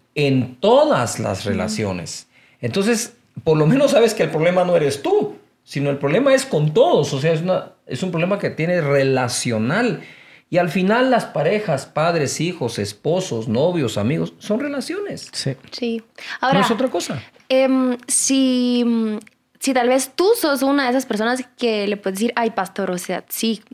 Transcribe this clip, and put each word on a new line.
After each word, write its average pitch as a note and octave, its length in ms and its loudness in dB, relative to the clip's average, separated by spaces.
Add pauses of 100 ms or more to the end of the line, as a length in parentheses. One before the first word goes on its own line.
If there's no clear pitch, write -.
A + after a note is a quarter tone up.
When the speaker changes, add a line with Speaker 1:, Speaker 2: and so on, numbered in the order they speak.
(140)
Speaker 1:
en C3+ 420 0
todas A3+ 640 4
las G#2 220 -2
Speaker 2:
Ujú. G2 100 -4
Speaker 1:
relaciones. F#2 800 -4 (320)
Entonces, G3 540 -2 (280)
por D#3 160 2
lo D3+ 80 4
menos C4 260 4
sabes A3 220 4
que - 80 0
el D#3 80 0
problema F3 340 2
no F3 120 4
eres D3 260 0
tú, G4 340 0 (280)
sino C#3+ 260 -2
el C#3 80 -2
problema A3 360 2
es C4 120 2
con D3+ 260 0
todos. A#3 400 4
O C#3 80 -2
sea, D#3+ 120 2
es D#3+ 100 -2
una, F3+ 300 -2 (140)
es - 160 -8
un F#3 80 -4
problema F3 280 -2
que D#3 120 -4
tiene E3+ 300 -2
relacional. C3+ 1200 0 (480)
Y E3+ 80 0
al F3 100 2
final G#3+ 420 2
las A#3 140 2
parejas, E3+ 640 -2
padres, D#3 540 -2
hijos, D3 380 -4
esposos, B2+ 720 -4
novios, C3 500 0
amigos, D#3 400 -2
son G#3+ 220 -4
relaciones. D4 720 -8
Speaker 3:
Sí. - 240 -6 (160)
Speaker 2:
Sí. A3+ 300 -6 (400)
Speaker 1:
No - 60 0
Speaker 2:
Ahora, G3+ 120 4
Speaker 1:
es - 100 4
otra B3 180 0
cosa. A#3+ 320 -6 (280)
Speaker 2:
em, C4 480 2 (100)
si, B3 800 0
mm, A3+ 300 0 (420)
si - 140 -2
tal B3 160 2
vez C4 260 2
tú F4+ 140 2 (100)
sos C#4 240 0
una C#4 220 2
de B3 60 0
esas C4 160 0
personas A#3 360 -2 (140)
que G#3+ 320 0
le G3+ 80 -2
puedes F#3+ 240 -6
decir, A#3 160 0
"Ay, A3+ 140 0
pastor, F#3+ 400 -4
o F3+ 80 -4
sea, F3 320 -8
sí, A3 320 -4 (120)